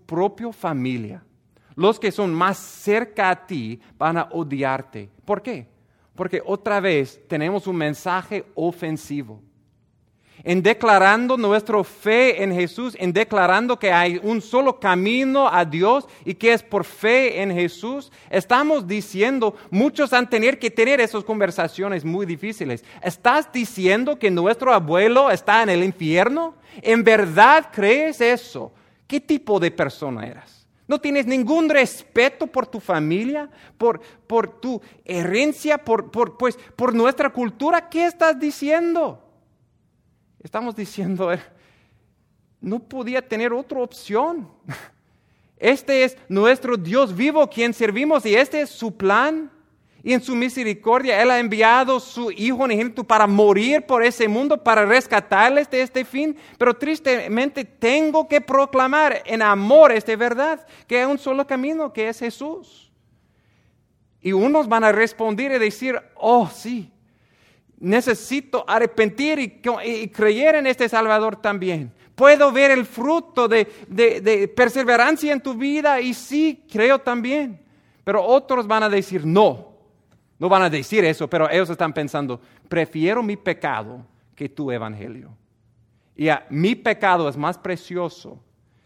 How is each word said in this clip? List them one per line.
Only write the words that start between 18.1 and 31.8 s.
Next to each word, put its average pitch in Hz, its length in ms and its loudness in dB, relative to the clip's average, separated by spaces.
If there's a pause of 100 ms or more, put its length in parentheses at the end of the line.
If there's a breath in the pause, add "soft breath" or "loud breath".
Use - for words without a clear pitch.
estamos 269 560 0
diciendo, 208 720 -4 (160 loud breath)
muchos 269 420 0
han 247 160 2
tener 233 300 0
que 233 100 -4
tener 254 320 2
esas 220 220 -4
conversaciones 190 840 -4
muy 180 220 -4
difíciles. 170 580 -10 (160 loud breath)
¿Estás 254 500 -2
diciendo 226 680 -2
que 214 100 0
nuestro 214 420 0
abuelo 214 600 4
está 214 320 2
en 214 60 0
el 175 140 2
infierno? 190 720 0 (280 loud breath)
¿En 226 200 2
verdad 220 680 6
crees 254 500 0
eso? 233 500 -2 (360 soft breath)
¿Qué 285 140 -4
tipo 214 380 0
de 170 120 0
persona 143 540 -6
eras? - 420 -20 (200)
¿No 294 120 -2
tienes 285 260 -2
ningún 262 440 0
respeto 262 800 0